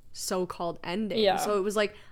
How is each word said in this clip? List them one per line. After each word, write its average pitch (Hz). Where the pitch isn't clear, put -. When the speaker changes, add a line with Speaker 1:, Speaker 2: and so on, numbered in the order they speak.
Speaker 1:
so-called 175
ending. 190
Speaker 2:
Yeah. 190
Speaker 1:
So 185
it 190
was 196
like 208